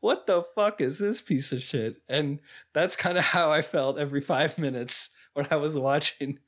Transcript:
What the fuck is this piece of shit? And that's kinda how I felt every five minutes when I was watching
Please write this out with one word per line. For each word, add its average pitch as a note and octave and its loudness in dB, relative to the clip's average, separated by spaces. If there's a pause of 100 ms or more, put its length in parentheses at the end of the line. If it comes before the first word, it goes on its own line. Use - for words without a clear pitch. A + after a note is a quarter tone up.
What - 0
the F3 4
fuck G#3 0
is C#3+ -2
this G3+ 0
piece C3+ 0
of B2+ -4
shit? A2+ -4
And C#3+ -2 (340)
that's F3+ 0
kinda F3+ 0
how E3+ 2
I D#3 4
felt C#3 0
every C#3 -2
five D3+ 0
minutes C3 0 (240)
when C#3+ -2
I D#3+ 2
was D3+ 0
watching C#3 0